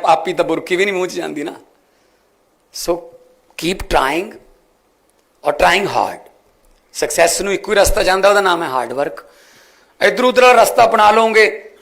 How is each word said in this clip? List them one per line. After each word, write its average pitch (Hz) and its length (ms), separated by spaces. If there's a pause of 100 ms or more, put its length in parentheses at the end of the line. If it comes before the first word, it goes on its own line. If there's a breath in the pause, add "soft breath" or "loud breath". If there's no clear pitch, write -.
ਆਪ 160 240
ਹੀ 180 40
ਤਾਂ 170 120
ਬੁਰਕੀ 160 320
ਵੀ 190 80
ਨਹੀਂ 202 100
ਮੂੰਹ 180 120
'ਚ 175 60
ਜਾਂਦੀ 156 300
ਨਾ। - 120 (1300)
So, 170 100 (680)
keep 190 140
trying 160 600 (1080)
ਔਰ 147 80
trying 180 320
hard। - 460 (640)
ਸਕਸੈਸ 165 500
ਨੂੰ 196 100
ਇੱਕੋ 190 200
ਹੀ 214 40
ਰਸਤਾ 202 260
ਜਾਂਦਾ, 190 260
ਉਹਦਾ 196 120
ਨਾਮ 180 220
ਹੈ 160 60
ਹਾਰਡ 127 240
ਵਰਕ। 143 320 (800 soft breath)
ਇੱਧਰ 208 220
ਉੱਧਰ 254 180
ਵਾਲਾ 247 200
ਰਸਤਾ 233 220
ਅਪਣਾ 220 260
ਲਓਗੇ, 220 720